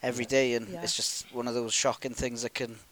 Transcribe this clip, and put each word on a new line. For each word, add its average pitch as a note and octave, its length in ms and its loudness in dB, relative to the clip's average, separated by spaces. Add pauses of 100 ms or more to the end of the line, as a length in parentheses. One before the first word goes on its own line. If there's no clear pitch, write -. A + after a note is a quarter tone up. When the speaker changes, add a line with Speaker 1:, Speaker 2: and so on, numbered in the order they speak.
Speaker 1:
every B2 220 0
Speaker 2:
Yeah. A2+ 60 -6
Speaker 1:
day, C3 240 6
and A#2 140 0
Speaker 3:
Yeah. F2+ 140 -8
Speaker 1:
it's - 140 0
just - 360 -2
one B2 140 -2
of A#2+ 80 -4
those A#2 180 0
shocking B2 420 2
things A#2+ 280 -2
that A#2+ 120 -4
can A#2 240 -4 (140)